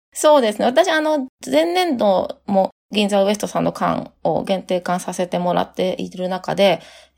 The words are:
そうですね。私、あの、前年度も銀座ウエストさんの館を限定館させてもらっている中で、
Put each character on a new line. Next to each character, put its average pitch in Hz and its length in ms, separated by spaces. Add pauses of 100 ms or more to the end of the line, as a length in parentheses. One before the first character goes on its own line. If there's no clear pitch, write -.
(140)
そ 302 240
う - 40
で 214 100
す 208 80
ね。 247 60
私、 320 240
あ 311 100
の、 302 260 (240)
前 320 220
年 349 240
度 202 400 (100)
も 190 240 (220)
銀 208 160
座 196 160
ウ 196 60
エ 214 40
ス 208 40
ト 196 100
さ 175 100
ん 170 60
の 170 80
館 - 400 (100)
を 165 220
限 185 180
定 180 180
館 190 220
さ 185 100
せ 180 140
て 180 140
も 175 140
ら 180 80
っ - 120
て 185 240
い 185 120
る 180 180
中 185 260
で、 185 260 (380)